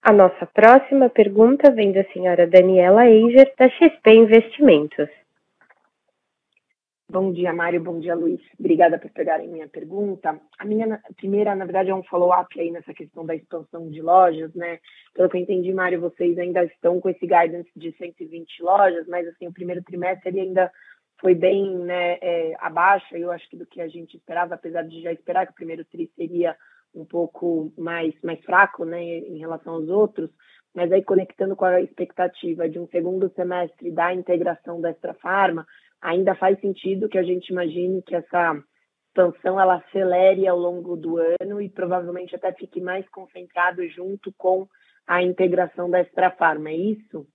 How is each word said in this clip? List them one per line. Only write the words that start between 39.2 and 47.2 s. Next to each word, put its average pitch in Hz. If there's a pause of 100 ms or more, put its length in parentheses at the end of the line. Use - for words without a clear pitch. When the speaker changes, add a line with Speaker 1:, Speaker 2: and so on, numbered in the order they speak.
Speaker 2:
ela 185
acelere 185
ao 175
longo 175
do 165 (240)
ano 202
e 190
provavelmente 180
até 185
fique -
mais 185
concentrado 180
junto 190
com 185 (380)
a 180
integração 180
da 180
Extrafarma, 170
é 160
isso? 190